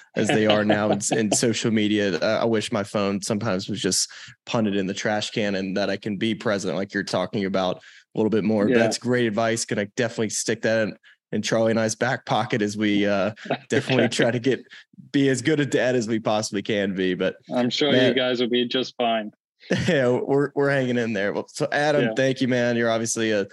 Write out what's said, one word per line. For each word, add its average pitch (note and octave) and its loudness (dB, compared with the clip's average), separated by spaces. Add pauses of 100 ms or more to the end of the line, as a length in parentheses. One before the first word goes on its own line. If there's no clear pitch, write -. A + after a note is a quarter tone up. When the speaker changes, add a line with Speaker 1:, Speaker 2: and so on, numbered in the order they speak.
(160)
Speaker 1:
as A2 0
they G#2+ 2
are G#2+ 4
now G#2 2
in, G#2 0 (180)
in G#2+ 2
Speaker 2:
<laughs> - 2
Speaker 1:
social A#2 0
media. G#2 2
I, G#2+ 0
I - 0
wish A2 0
my G#2 0
phone G2+ -2
sometimes G2+ -2
was G#2 -6
just - 0 (380)
punted A2 0
in G2 -2
the F#2+ -4
trash G#2 -4
can G2+ -2
and F#2+ -4
that G2 -2
I G2 -4
can G#2 -6
be A2 -2
present F#2+ -2
like G2 -6
you're G2+ -2
talking G2 -2
about F#2+ -2
a - -14
little G#2+ 2
bit G#2 0
more. G#2+ 2
Speaker 2:
Yeah. B2+ 4
Speaker 1:
That's A2+ 2
great B2 0
advice. A2+ 0
Gonna G#2+ -2 (100)
definitely A2+ 0
stick - -4
that A2 2
in, - -10 (360)
in G#2+ -2
Charlie A2+ 2
and A2+ 2
I's A2 0
back B2 -2
pocket A#2+ 0
as G#2 -2
we, G#2 2
uh, G2+ 0 (180)
Speaker 2:
<laughs> - -6
Speaker 1:
definitely B2+ 2
Speaker 2:
Okay. - 0
Speaker 1:
try B2+ 2
to A#2+ 0
get, A2+ 0 (500)
be C#3 2
as B2+ 0
good D3+ 2
a C#3+ 2
dad B2 2
as A#2 0
we A2+ 0
possibly G#2+ -2
can G2+ -2
be. F#2 0
But F#2 -2 (140)
Speaker 2:
I'm B2 0
sure D3 0
Speaker 1:
man, B2 4
Speaker 2:
you A#2+ 2
guys B2+ 0
will A#2+ 0
be B2 0
just B2 -4
fine. A2+ -2
Speaker 1:
<laughs> - -20 (480)
Yeah, C#3 4
we're, C#3 0
we're C#3 2
hanging B2+ 0
in A#2 -2
there. G2 -2
Well, - -4
so - -4
Adam, D3 2
Speaker 2:
Yeah. A2+ 0
Speaker 1:
thank C3 2
you, C3 0
man. A#2+ 2
You're A#2 0
obviously A2+ 0
a, G2+ 2